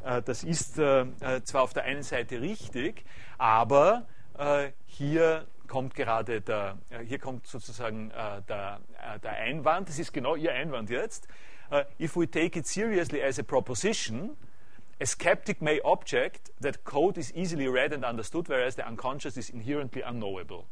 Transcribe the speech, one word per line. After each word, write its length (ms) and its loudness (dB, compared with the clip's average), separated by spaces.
äh, 180 2
das 220 -2
ist, 340 -2
äh, 280 6
äh, 220 0
zwar 200 4
auf 100 0
der 120 0
einen 180 -2
Seite 380 -2
richtig, 640 -2
aber, 680 6
äh, 340 2
hier 640 4
kommt 280 -2
gerade 460 0
der, 360 -2
äh, 140 -6
hier 140 -2
kommt 300 -6
sozusagen, 640 -4
äh, 360 -6
der, 340 -4
äh, 40 -8
der 120 -6
Einwand, 560 0
das 100 -4
ist 160 -4
genau 220 0
Ihr 180 0
Einwand 380 -2
jetzt, 360 -2
äh, 140 4
if 160 -2
we 140 2
take 300 0
it 80 -4
seriously 560 0
as 160 0
a 40 -4
proposition, 960 0
a 40 -2
skeptic 560 2
may 200 4
object 680 2
that 240 -2
code 340 2
is 160 -4
easily 320 0
read 240 4
and 140 -2
understood, 420 -2
whereas 280 2
the 120 -4
unconscious 480 -4
is 140 -4
inherently 540 -4
unknowable. 680 -6